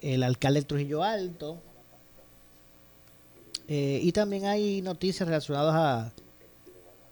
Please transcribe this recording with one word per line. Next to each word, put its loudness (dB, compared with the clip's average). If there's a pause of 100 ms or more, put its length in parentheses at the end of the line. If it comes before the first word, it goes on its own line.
el 0
alcalde 2
de -6
Trujillo -2
Alto, -4 (2000)
eh, 0
y 4
también 0
hay 0
noticias -2
relacionadas 2
a, 2 (1000)